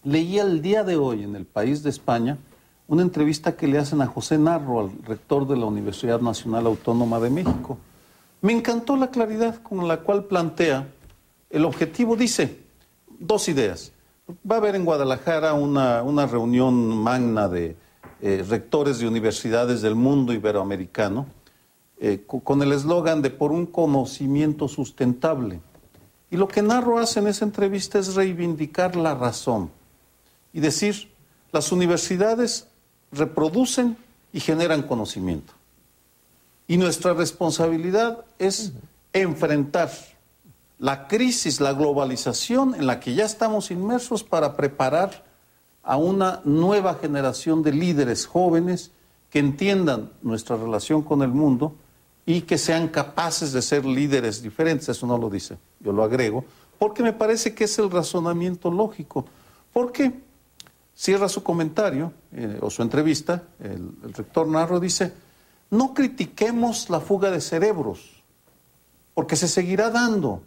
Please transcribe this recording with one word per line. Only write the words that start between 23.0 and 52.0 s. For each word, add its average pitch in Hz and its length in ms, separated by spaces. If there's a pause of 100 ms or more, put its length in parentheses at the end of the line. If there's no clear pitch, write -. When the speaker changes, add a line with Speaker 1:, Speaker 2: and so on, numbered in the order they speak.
Speaker 1:
de 135 80
"por 143 200
un 170 160
conocimiento 147 1000
sustentable". 123 920 (680)
Y 175 60
lo 196 100
que 202 160
Narro 233 360
hace 226 200
en 208 80
esa 208 180
entrevista 202 540
es 190 160
reivindicar 175 800
la 160 200
razón 117 560 (840)
y 160 80
decir, 202 500 (400)
"Las 151 220
universidades 190 960 (420)
reproducen 175 840 (360)
y - 80
generan 160 420
conocimiento. 98 720 (1120)
Y 170 100
nuestra 180 380
responsabilidad 170 1120 (120)
es 196 360
Speaker 2:
Ujú. 120 40 (360)
Speaker 1:
enfrentar 156 760 (880)
la 135 300
crisis, 226 520
la 139 120
globalización 143 1040
en 147 120
la 123 140
que 123 140
ya 202 100
estamos 214 460
inmersos 220 520
para 151 340
preparar 143 680 (580)
a - 140
una 185 480
nueva 175 500
generación 151 680
de 151 100
líderes 143 540
jóvenes 175 640 (380)
que - 80
entiendan 147 720 (120)
nuestra 113 340
relación 113 460
con 147 200
el 127 80
mundo 143 440 (520)